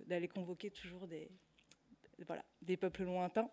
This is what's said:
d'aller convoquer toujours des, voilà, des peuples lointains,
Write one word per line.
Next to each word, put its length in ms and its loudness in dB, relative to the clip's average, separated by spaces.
d'aller 220 2
convoquer 420 -4
toujours 360 -10
des, 240 -8
voilà, 180 -2
des 160 2
peuples 280 2
lointains, 480 4